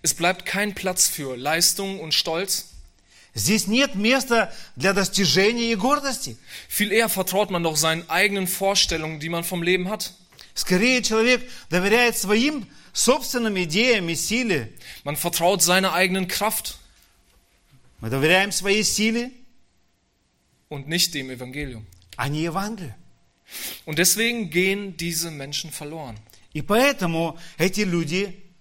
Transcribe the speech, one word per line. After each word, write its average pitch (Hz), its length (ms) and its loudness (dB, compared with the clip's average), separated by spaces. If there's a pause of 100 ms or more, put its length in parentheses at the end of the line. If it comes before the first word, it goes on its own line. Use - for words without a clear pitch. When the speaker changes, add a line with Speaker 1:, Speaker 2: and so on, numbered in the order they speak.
Speaker 1:
Es 160 120 0
bleibt 180 320 -2
kein 202 260 -2
Platz - 360 0
für 135 280 -6
Leistung 170 640 0
und 156 160 -4
Stolz. 175 520 -2 (680)
Speaker 2:
Здесь 208 320 2
нет 262 300 2
места 233 580 2 (220)
для 165 160 2
достижений 196 800 2
и - 20 2
гордости. 262 640 0 (320)
Speaker 1:
Viel - 240 -2
eher 226 160 4
vertraut 196 420 0
man 175 140 0
doch 156 120 0
seinen 160 320 0
eigenen 190 380 2
Vorstellungen, 170 720 0
die 151 100 -8
man 170 140 -2
vom 170 220 -4
Leben 180 260 2
hat. - 220 -6 (420)
Speaker 2:
Скорее, 233 480 4
человек 233 400 2 (280)
доверяет 214 460 4
своим 226 520 0 (240)
собственным 233 720 2
идеям 196 440 2
и 165 60 -2
силе. 196 580 -2 (300)
Speaker 1:
Man 147 140 -6
vertraut 170 440 2
seiner 180 320 4
eigenen 185 360 0
Kraft. - 500 -4 (1200)
Speaker 2:
Мы 113 100 -6
доверяем 175 420 4
своей 202 320 0
силе, 226 480 0 (1400)
Speaker 1:
Und 139 180 -10
nicht 165 280 0
dem 131 160 -6
Evangelium. 127 540 -10 (320)
Speaker 2:
а 123 120 -2
не 151 140 -2
Евангелию. 185 520 -6 (920)
Speaker 1:
Und 156 140 -4
deswegen 220 520 2
gehen 190 460 0
diese 170 340 -4
Menschen 147 400 -10
verloren. 147 460 -10 (360)
Speaker 2:
И 151 100 -4
поэтому 180 760 2 (200)
эти 190 240 2
люди 175 600 -2 (180)